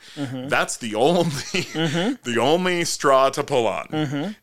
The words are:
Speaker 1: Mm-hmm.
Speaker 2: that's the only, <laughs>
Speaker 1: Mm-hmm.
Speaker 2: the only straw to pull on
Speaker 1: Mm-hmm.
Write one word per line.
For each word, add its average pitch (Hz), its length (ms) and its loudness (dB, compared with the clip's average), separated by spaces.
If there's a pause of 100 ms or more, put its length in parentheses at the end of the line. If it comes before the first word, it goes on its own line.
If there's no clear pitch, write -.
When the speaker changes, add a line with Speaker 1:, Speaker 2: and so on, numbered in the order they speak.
(160)
Speaker 1:
Mm-hmm. 131 320 -8
Speaker 2:
that's 147 300 0
the 107 180 -6
only, 170 340 4
<laughs> - 20 -
Speaker 1:
Mm-hmm. 165 1000 -4
Speaker 2:
the 113 80 0
only 175 460 2
straw 135 460 4
to 143 120 -4
pull 123 240 0
on 90 200 -4
Speaker 1:
Mm-hmm. 151 440 -4 (120)